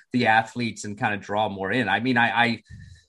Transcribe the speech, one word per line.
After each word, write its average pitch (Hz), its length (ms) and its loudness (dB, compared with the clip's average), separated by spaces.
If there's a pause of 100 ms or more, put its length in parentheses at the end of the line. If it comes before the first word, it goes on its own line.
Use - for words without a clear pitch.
(120)
the 120 160 2
athletes 113 560 0
and 104 120 -8
kind 113 160 -2
of 101 80 -4
draw 104 280 -2
more 95 240 -4
in. 117 160 0
I 98 100 2
mean, 123 180 0
I, 117 140 4
I, 117 320 2 (460)